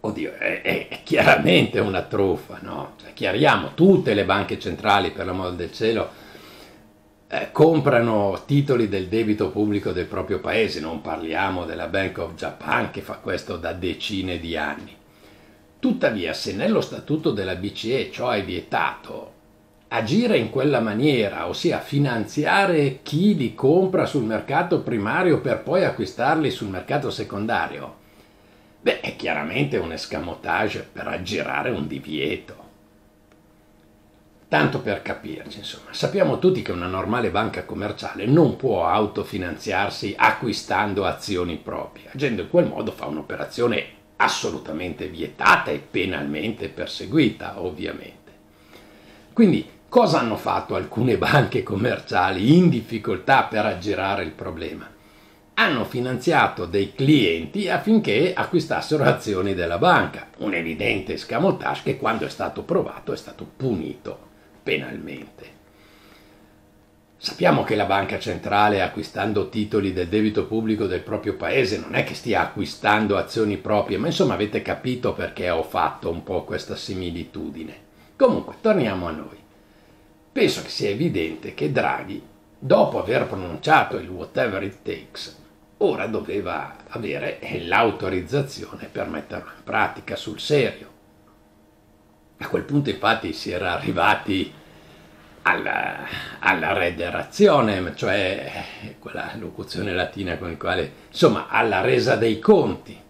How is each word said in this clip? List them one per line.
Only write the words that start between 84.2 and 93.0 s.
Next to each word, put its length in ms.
it 180
takes", 640
ora 300
doveva 680
avere 520
l'autorizzazione 1300
per 160
metterlo 480
in 80
pratica 520
sul 240
serio. 540
A 100
quel 140
punto 260
infatti 420